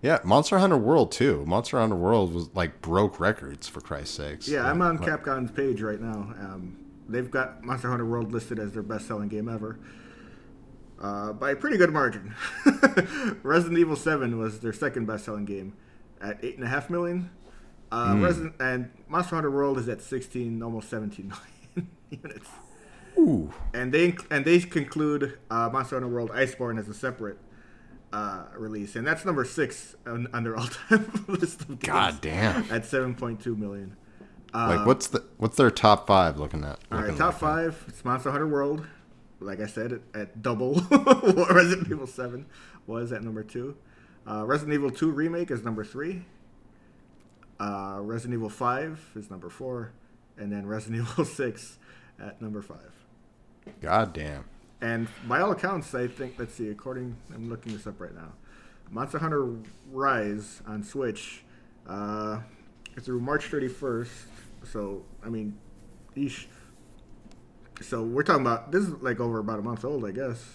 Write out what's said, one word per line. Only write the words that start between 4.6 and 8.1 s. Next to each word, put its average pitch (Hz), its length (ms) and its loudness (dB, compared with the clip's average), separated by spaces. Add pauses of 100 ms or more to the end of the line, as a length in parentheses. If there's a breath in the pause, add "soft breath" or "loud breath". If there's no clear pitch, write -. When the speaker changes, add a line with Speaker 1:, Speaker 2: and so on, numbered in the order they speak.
Speaker 2:
I'm 147 140 2
Speaker 1:
Like, 175 100 4
Speaker 2:
on 165 80 2
Speaker 1:
like 156 280 0
Speaker 2:
Capcom's 131 260 -2
page 127 320 0
right 107 180 -2
now. 110 400 -6
Um, 95 380 -12 (300)
they've 123 220 -2
got - 320 -2
Monster 123 280 -2
Hunter 120 160 0
World 117 260 0